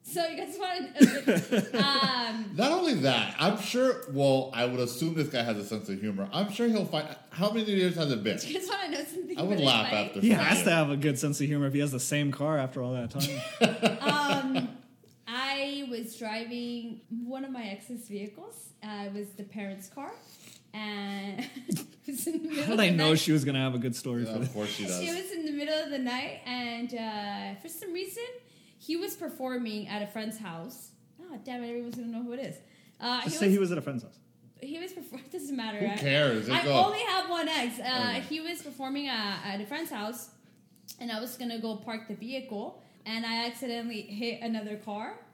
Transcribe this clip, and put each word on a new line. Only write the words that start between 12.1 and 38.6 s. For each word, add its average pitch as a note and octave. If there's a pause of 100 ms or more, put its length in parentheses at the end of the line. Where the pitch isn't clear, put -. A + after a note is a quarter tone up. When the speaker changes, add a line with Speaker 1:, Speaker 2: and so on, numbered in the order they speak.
Speaker 2:
car D3+
after C3
all B2
that A#2+
time. C#3+
Speaker 3:
<laughs> -
Speaker 1:
Um, C#4 (600)
I C#4
was A3+
driving A#3 (220)
one C4
of C4+
my A#3+
ex's G#3
vehicles. G#3+ (120)
Uh, G#3
it G3
was G3+
the G3+
parents' G3
car. D4+ (600)
And G3+
<laughs> C4+
it - (220)
was C#4
in D#4+
the D#4+
middle D4
Speaker 2:
How A3+
Speaker 1:
of A3
Speaker 2:
did -
I F3+
Speaker 1:
the F3
Speaker 2:
know D#3
Speaker 1:
night. D#3
Speaker 2:
she D#3
was D3
gonna C3+
have C3
a B2
good A#2+
story A#2+
Speaker 3:
Yeah, A2+
Speaker 2:
for A2
Speaker 3:
of A#2
Speaker 2:
this? B2+
Speaker 3:
course G#2
she G2+
does. F2+
Speaker 1:
She E4+
was F#4
in E4+
the D4
middle D4
of C#4+
the C#4
night, B3+
and, B3
uh, G3+
for E4
some F4+
reason, F#4+ (560)
he D#4+
was F4+
performing B3
at G#3
a G#3
friend's A3
house. E3+ (300)
Oh, E4
damn B3
it, A#3
everyone's A#3+
gonna A#3+
know A#3
who A#3+
it B3+
is. F#3+ (440)
Uh, A#3+
Speaker 2:
Just -
Speaker 1:
he -
Speaker 2:
say G3+
Speaker 1:
was F#3+
Speaker 2:
he G3+
was F3+
at E3
a C#3
friend's C3
house. - (420)
Speaker 1:
He C#4+
was F#4
performing, C#4
<laughs> -
doesn't C#4+
matter. A3
Speaker 3:
Who G3+
Speaker 1:
I, G3+
Speaker 3:
cares? C#3
They B2
Speaker 1:
I F4
Speaker 3:
go. -
Speaker 1:
only G#4
have F#4
one E4
ex. B3
Uh, -
Speaker 2:
Okay. B3
Speaker 1:
he D#4
was D#4+